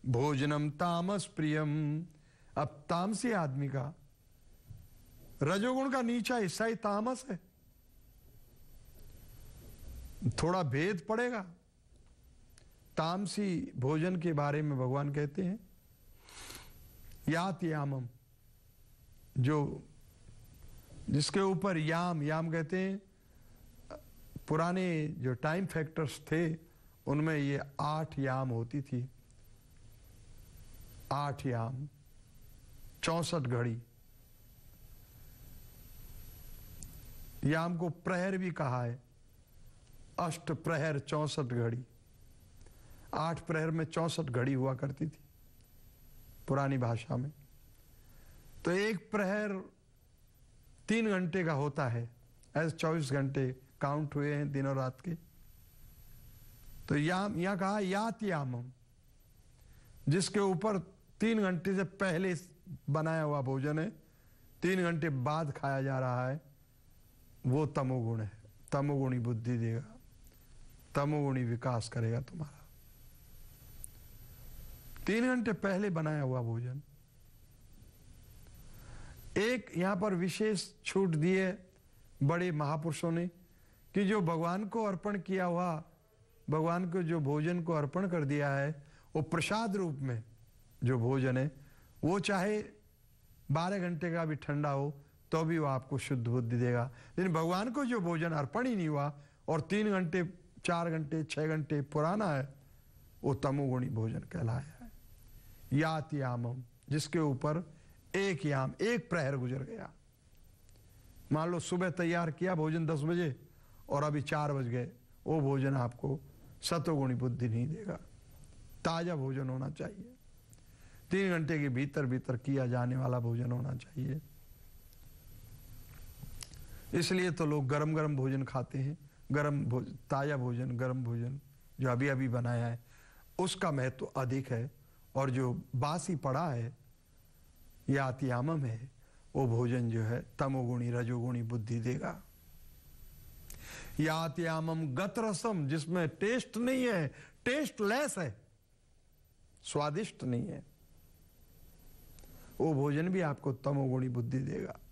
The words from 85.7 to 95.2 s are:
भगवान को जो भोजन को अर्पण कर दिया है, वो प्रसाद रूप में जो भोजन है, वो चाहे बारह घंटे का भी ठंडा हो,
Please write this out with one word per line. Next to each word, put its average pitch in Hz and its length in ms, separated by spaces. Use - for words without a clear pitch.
भगवान 165 420
को 180 120
जो 160 160
भोजन 151 440
को 170 100
अर्पण 160 360
कर 165 160
दिया 143 300
है, 143 320
वो 156 60
प्रसाद 202 540
रूप 175 200
में 127 280
जो 123 140
भोजन 127 400
है, 139 140
वो 180 160
चाहे 202 440
बारह 175 280
घंटे 175 340
का 165 120
भी 156 100
ठंडा 147 340
हो, 143 340